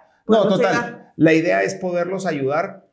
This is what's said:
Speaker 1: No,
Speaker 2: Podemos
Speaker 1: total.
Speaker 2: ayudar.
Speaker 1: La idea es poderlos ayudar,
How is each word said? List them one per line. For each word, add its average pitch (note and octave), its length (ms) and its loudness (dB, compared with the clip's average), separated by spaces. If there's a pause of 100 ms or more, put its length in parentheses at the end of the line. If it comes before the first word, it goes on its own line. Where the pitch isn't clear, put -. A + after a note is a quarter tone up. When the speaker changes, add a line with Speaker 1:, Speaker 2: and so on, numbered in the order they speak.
(280)
Speaker 1:
No, A3 100 4
Speaker 2:
Podemos F#3+ 200 2
Speaker 1:
total. F#3+ 180 2
Speaker 2:
ayudar. - 420 -8
Speaker 1:
La D#3+ 160 4
idea F3 300 2
es F#3+ 120 -4
poderlos F3+ 500 -6
ayudar, D#3 680 -4